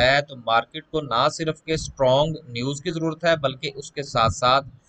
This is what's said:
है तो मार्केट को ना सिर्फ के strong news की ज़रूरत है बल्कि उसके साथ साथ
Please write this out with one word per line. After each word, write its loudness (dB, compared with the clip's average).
है 6
तो -14
मार्केट -2
को -2
ना 2
सिर्फ -6
के -4
strong 2
news -6
की -6
ज़रूरत -6
है 4
बल्कि -4
उसके -12
साथ 2
साथ 2